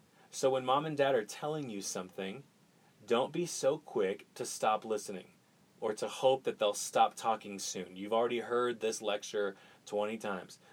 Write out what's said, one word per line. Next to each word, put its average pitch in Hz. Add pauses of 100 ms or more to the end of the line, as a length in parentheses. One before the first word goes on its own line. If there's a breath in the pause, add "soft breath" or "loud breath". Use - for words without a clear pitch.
(320 loud breath)
So -
when 131
mom 143
and 156
dad 139
are 110
telling 151
you 101
something, 95 (640 soft breath)
don't 123
be 175
so 147
quick 104
to 127
stop 107
listening 104 (520)
or 110
to 107
hope 131
that -
they'll 104
stop -
talking 107
soon. 92
You've 101
already 120
heard 120
this 110
lecture 104 (340 loud breath)
twenty 104
times. 98 (140 loud breath)